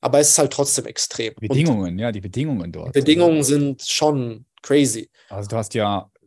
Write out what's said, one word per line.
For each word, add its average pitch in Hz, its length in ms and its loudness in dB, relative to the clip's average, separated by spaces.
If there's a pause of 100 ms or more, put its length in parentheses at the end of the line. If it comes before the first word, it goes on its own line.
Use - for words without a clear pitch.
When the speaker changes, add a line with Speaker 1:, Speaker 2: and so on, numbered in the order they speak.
Speaker 1:
Aber 131 160 4
es 147 120 4
ist - 80 4
halt 139 140 2
trotzdem 139 340 -2
extrem. 113 480 -6
Und - 60 -20
Speaker 2:
Bedingungen, 110 580 0
ja, 117 140 -4
die 101 80 -8
Bedingungen 101 520 -6
dort. 85 220 -10
Speaker 1:
die 143 60 4
Bedingungen 160 420 4
sind 143 400 0
schon 127 640 -2 (160)
crazy. 131 480 0 (180)
Speaker 2:
Also 101 200 -10
du 113 80 -6
hast 107 180 -4
ja 101 360 -2 (160)